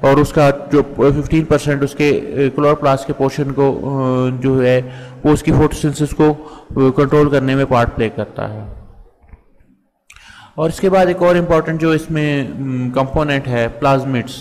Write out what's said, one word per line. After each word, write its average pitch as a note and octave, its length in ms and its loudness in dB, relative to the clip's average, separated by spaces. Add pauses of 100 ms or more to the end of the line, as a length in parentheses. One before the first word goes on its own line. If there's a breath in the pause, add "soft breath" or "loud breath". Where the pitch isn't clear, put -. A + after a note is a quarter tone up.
और C#3 160 6
उसका D3 300 2
जो C#3+ 320 0 (300)
फिफ़्टीन D3+ 320 0
परसेंट D3 380 0
उसके, C#3+ 300 0
अ, B2+ 420 0
chloroplast D3 520 2
के D3+ 60 -6
portion C3+ 380 -2
को, C#3 220 2
अ, B2+ 580 -2 (100)
जो C3 200 2
है B2+ 200 4 (460 loud breath)
वो D3+ 60 6
उसकी D3+ 200 0
photosynthesis D3 600 0
को, D3+ 200 2
अ, D3 120 -8 (340 loud breath)
control C#3+ 500 4
करने C3+ 260 0
में C3+ 120 0
part A#2+ 240 2
play A2+ 180 -2
करता G#2+ 380 -8
है। G#2+ 320 -12 (1800 loud breath)
और D#3+ 100 0
इसके F3+ 200 -2
बाद F#3 200 4
एक F3 140 0
और F3 140 6
important D#3+ 440 0
जो D#3+ 140 2
इसमें, D3+ 580 -2
उम, B2+ 380 -6
component C3+ 560 -2
है A#2+ 220 -2
plasmids। C3 720 -2